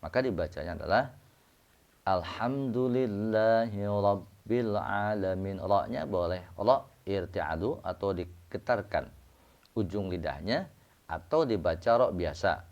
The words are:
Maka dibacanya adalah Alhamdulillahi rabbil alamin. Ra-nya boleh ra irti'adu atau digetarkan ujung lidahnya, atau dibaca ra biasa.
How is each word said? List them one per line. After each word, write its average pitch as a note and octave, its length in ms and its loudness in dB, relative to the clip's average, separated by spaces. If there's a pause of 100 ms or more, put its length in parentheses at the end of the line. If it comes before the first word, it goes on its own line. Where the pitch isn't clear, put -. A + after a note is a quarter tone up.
Maka B2 220 -2
dibacanya F2 560 -2
adalah A#2+ 320 2 (960)
Alhamdulillahi A2+ 1800 2
rabbil G#2 960 0
alamin. G2 800 -2
Ra-nya G2+ 480 0
boleh F2+ 320 0 (160)
ra B2 300 2 (180)
irti'adu F#2 800 -4
atau F#2+ 340 -4
digetarkan F#2 920 -4 (680)
ujung G2+ 320 -2
lidahnya, F2+ 600 -4 (400)
atau E2+ 320 0
dibaca F2+ 560 0
ra A#2+ 160 6
biasa. E2+ 580 0